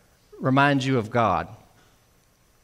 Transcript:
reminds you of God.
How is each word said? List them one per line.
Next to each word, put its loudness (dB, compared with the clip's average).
reminds 2
you 0
of -4
God. 0